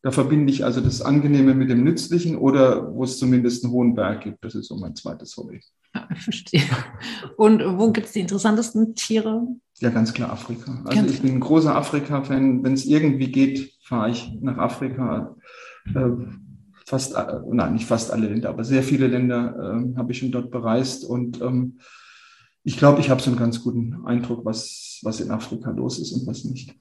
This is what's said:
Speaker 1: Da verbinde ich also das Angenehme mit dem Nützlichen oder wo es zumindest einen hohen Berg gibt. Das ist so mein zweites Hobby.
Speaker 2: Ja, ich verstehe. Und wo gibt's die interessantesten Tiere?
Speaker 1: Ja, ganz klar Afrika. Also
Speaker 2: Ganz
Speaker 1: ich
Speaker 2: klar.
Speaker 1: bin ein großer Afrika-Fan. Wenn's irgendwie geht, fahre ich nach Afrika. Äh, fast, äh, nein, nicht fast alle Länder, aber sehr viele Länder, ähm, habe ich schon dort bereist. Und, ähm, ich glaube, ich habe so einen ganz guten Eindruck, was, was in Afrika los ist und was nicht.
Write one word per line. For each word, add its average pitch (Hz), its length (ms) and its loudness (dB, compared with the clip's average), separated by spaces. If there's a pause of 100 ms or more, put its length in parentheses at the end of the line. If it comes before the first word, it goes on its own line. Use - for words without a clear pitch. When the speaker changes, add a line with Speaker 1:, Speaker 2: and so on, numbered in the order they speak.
Speaker 1:
Da 131 80 -2
verbinde 139 420 2
ich - 100 -2
also 123 180 0
das - 200 -2
Angenehme 143 540 4
mit 127 160 2
dem 120 120 4
Nützlichen 170 540 0
oder 131 560 4
wo 123 120 -4
es 123 120 -6
zumindest 123 460 2
einen 120 100 -2
hohen 120 220 4
Berg 107 260 -2
gibt. - 240 -12
Das - 80 -10
ist - 140 -10
so 98 100 -12
mein 95 180 -10
zweites - 400 -14
Hobby. - 260 -16 (340)
Speaker 2:
Ja, - 180 -10
ich - 80 -10
verstehe. - 400 0 (760)
Und 214 260 8 (160)
wo 226 120 4
gibt's 226 200 -2
die 214 80 -4
interessantesten 214 720 0
Tiere? 220 540 -2 (320)
Speaker 1:
Ja, 120 100 2
ganz 110 240 2
klar - 180 -4
Afrika. 123 540 -10
Also - 100 -2
Speaker 2:
Ganz 214 140 4
Speaker 1:
ich 135 80 0
Speaker 2:
klar. - 80 -2
Speaker 1:
bin 131 120 2
ein - 20 2
großer 151 360 4
Afrika-Fan. 135 880 0
Wenn's 131 220 0
irgendwie 139 460 4
geht, 135 500 2
fahre 117 300 -2
ich - 200 -6 (100)
nach 135 180 -4
Afrika. - 760 -4 (600)
Äh, 127 140 2 (760)
fast, - 300 -4
äh, - 100 -2 (260)
nein, 101 220 2
nicht 110 140 -2
fast - 260 -2
alle 110 140 0
Länder, 104 220 -2
aber 113 140 -6
sehr 131 200 2
viele 131 240 2
Länder, 123 480 0 (180)
ähm, 123 240 -2
habe 120 140 -4
ich 123 80 -6
schon 131 120 -2
dort 123 200 -4
bereist. 120 520 -2
Und, 120 380 -4
ähm, 127 380 -2 (840)
ich - 140 -4
glaube, 143 220 8
ich 135 100 2
habe 127 140 2
so 135 80 2
einen 120 80 0
ganz 117 240 0
guten 117 420 -4
Eindruck, 120 400 -2
was, - 560 -8
was 107 180 -6
in - 120 -6
Afrika 113 400 -8
los - 260 -6
ist - 140 -8
und 127 160 -4
was - 180 -10
nicht. - 360 -10